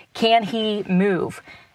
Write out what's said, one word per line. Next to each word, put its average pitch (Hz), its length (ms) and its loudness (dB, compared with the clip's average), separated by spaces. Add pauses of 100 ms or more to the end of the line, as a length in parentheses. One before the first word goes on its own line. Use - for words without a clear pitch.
(160)
Can 226 260 4
he 214 480 -4
move?" 185 540 0 (320)